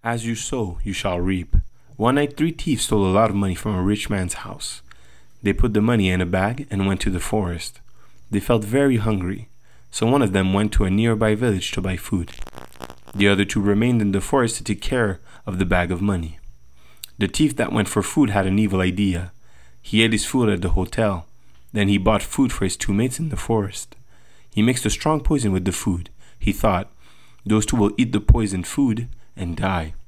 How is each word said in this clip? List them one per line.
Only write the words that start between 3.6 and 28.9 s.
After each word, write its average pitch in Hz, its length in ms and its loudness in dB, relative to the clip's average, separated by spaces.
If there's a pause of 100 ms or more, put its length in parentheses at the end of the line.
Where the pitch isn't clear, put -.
a 92 80 -2
rich 104 280 0
man's 92 240 -2
house. - 480 -12 (600)
They 101 120 2
put 110 180 2
the 104 80 4
money 107 300 4
in 92 100 2
a 90 60 0
bag 98 440 0
and 98 160 0
went 98 140 0
to 104 100 0
the 90 100 -2
forest. 87 600 -4 (500)
They 104 80 0
felt 107 260 0
very 127 340 2
hungry, 101 500 -2 (420)
so - 160 -2
one 135 140 4
of 101 140 2
them 95 180 4
went 104 200 2
to - 120 4
a 92 60 2
nearby 110 440 2
village 107 380 0
to - 80 -4
buy 92 160 -2
food. 87 360 -4 (840)
The 101 140 4
other 101 180 4
two 101 160 -2
remained 110 400 2
in 101 100 2
the 95 80 2
forest 123 380 0
to - 60 -10
take 101 180 -4
care 113 380 0 (260)
of 92 120 -6
the 92 60 2
bag 87 260 2
of 90 120 -2
money. 87 360 -2 (800)
The 101 100 0
thief 147 300 2
that 107 160 -2
went 104 160 2
for 101 140 0
food 139 260 2
had 98 180 2
an 98 120 2
evil 98 240 2
idea. 90 500 0 (480)
He 107 220 2
ate 113 100 4
his 104 140 0
food 120 240 2
at 95 100 0
the 90 100 0
hotel. 95 560 0 (460)
Then 101 160 2
he 101 80 4
bought 98 260 4
food - 300 0
for - 120 -2
his 92 120 -2
two - 160 -2
mates 123 260 0
in 160 120 -4
the 113 80 -4
forest. - 580 -4 (540)
He - 100 -4
mixed 123 240 2
a 104 60 0
strong 151 320 0
poison 123 280 2
with 92 140 0
the 95 80 0
food. 87 380 -4 (280)
He - 140 0
thought, 95 400 0 (540)
"Those 107 180 4
two - 120 0
will 101 200 4
eat 123 160 0
the 110 80 0
poisoned 98 460 0
food 120 420 -2 (280)